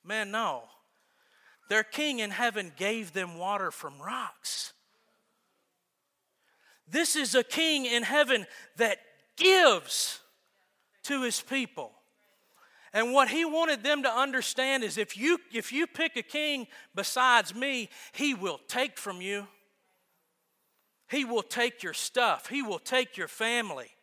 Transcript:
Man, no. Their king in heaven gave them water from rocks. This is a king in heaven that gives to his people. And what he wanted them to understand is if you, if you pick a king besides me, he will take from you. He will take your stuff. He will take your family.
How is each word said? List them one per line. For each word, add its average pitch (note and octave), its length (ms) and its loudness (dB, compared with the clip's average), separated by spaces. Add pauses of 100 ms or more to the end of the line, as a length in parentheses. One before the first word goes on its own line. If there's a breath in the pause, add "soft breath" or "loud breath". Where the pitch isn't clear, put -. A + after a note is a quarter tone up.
Man, G3+ 260 -4
no. F3 340 -2 (1040 soft breath)
Their G#3+ 120 4
king C#4+ 360 -2
in G#3 120 -2
heaven G#3 460 -2
gave G3+ 360 -4
them F3 260 -6
water F#3+ 320 -2
from C#3+ 300 -14
rocks. G#3+ 720 -8 (2250 soft breath)
This C#4+ 280 0
is B3 180 0
a B3 80 6
king D4+ 440 0
in A#3+ 180 0
heaven B3 420 2 (300 loud breath)
that A3 220 0 (380)
gives E4 840 4 (840)
to C4+ 200 -2
his A#3 180 -2
people. A3+ 500 -6 (1000 soft breath)
And A#3 200 2
what C4+ 160 8
he E4 160 0
wanted D#4 380 0
them C#4 220 2
to C4 40 4
understand C4 760 0
is E3+ 120 -6
if G3+ 220 -4
you, E4 200 2 (140)
if - 200 -6
you D#4 140 0
pick D#4+ 300 -4
a A#3 60 -4
king D4 440 -4 (280 loud breath)
besides G#3+ 600 4
me, B3 360 -4 (220 loud breath)
he C#4+ 200 -2
will F3+ 360 -4
take B3 280 -2
from F3+ 240 -10
you. G3+ 280 -6 (1600)
He C4+ 140 0
will A3+ 180 -2
take A#3+ 400 -2
your E3+ 100 -8
stuff. - 540 0
He C#4 160 -4
will G#3 160 -4
take - 380 -2
your F3 120 -6
family. G#3+ 640 -4 (120)